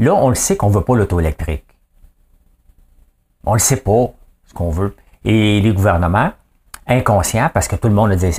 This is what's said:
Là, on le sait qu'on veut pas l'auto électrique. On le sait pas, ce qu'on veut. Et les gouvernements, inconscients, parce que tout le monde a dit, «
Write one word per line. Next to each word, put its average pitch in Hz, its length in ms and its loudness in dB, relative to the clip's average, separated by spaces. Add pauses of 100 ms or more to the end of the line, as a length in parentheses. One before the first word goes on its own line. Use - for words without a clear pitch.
Là, 143 140 4
on 135 140 2
le 123 60 2
sait - 220 -2
qu'on 104 140 0
veut 101 120 2
pas 127 140 0
l'auto 92 240 0
électrique. 78 460 -6 (1800)
On 101 60 0
le 110 80 2
sait 131 160 0
pas, 120 300 0 (400)
ce - 80 -20
qu'on 87 160 -4
veut. 95 260 -4 (280)
Et 107 360 2
les 110 120 2
gouvernements, 98 600 0 (540)
inconscients, 120 680 0
parce - 160 -2
que - 80 -4
tout - 120 -2
le 104 60 2
monde 104 160 2
a 92 60 0
dit, « 90 100 0 (120)